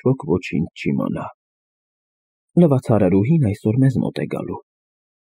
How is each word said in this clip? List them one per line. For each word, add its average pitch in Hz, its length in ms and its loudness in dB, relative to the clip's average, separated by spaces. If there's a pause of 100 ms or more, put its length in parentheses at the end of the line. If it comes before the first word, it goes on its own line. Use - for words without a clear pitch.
ոք 131 260 0
ոչինչ 80 440 -2
չիմանա։ 64 560 -4 (1300)
Լվացարարուհին 123 920 4
այսօր 107 340 0
մեզ 135 160 2
մոտ - 240 -4
է - 80 -4
գալու։ - 320 -8 (680)